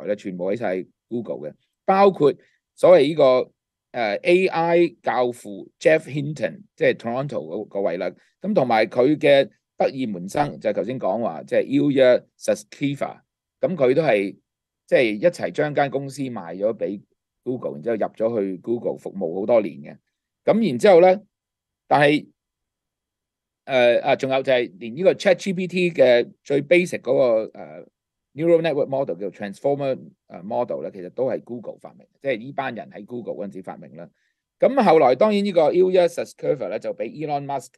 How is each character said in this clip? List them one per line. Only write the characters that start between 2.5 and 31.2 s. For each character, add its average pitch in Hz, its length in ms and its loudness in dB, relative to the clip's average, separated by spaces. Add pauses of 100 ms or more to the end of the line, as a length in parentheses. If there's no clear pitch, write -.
所 175 220 8
謂 151 60 6
呢 156 120 0
個， 127 360 4 (400)
呃 110 240 -2
，A 180 320 2
I 170 540 2
教 123 300 0
父 101 480 -16
Jeff 160 200 4
Hinton， 147 640 -8 (120)
即 - 100 -2
係 123 100 4
Toronto 123 320 -6
嗰， 90 420 -8
嗰 98 120 -6
位 90 160 -2
啦。 90 140 -6 (300)
噉 202 120 -4
同 147 140 2
埋 113 200 2
佢 131 300 2
嘅 143 300 4 (300)
得 160 140 0
意 131 160 -6
門 92 200 -10
生 117 320 -4
就 107 120 -2
係 - 20 -6
頭 101 100 -4
先 123 160 -8
講 104 220 -4
話， 80 220 -6
即 - 120 -6
係 110 80 2
Ilya 135 600 2 (140)
Sutskever， - 840 -6 (420)
噉 160 140 -2
佢 131 180 2
都 143 80 2
係 104 340 0 (520)
即 - 80 2
係 139 80 4 (100)
一 107 140 -4
齊 165 240 -2
將 151 240 -4
間 143 160 0
公 139 180 -8
司 135 140 -12
賣 92 340 -10
咗 104 180 -2
畀 92 260 -8 (420)
Google， 123 300 -6
然 73 100 -14
之 113 80 -4
後 117 40 -2
入 98 60 -6 (120)
咗 113 280 -2
去 95 160 -4
Google 110 400 -6
服 - 160 -14
務 90 260 -6
好 104 60 -6
多 113 160 4
年 80 140 -10
嘅。 76 220 -20 (460)
噉 214 260 2
然 123 80 -4
之 196 120 4
後 175 100 8
呢， 185 220 6 (640)
但 143 140 2
係， 147 260 2 (1400)
呃， 120 380 2
啊， 139 140 2
仲 135 140 -4
有 135 140 0
就 131 80 0
係 123 260 2
連 113 180 -12
呢 170 80 -6
個 180 100 6
Chat 190 220 2
G - 180 -4
P 180 140 -4
T 175 240 0
嘅 127 380 4 (140)
最 139 180 -2
basic 170 380 2
嗰 120 140 -4
個， 117 400 2
呃， 82 320 -18 (480)
neural 165 280 2
network 147 260 -2
model 135 280 -4
叫 95 140 -8
Transformer， 135 680 -4 (300)
呃， 92 160 -20
model 104 400 -6
呢， 92 80 -12
其 98 80 -18
實 90 120 -14
都 104 180 -4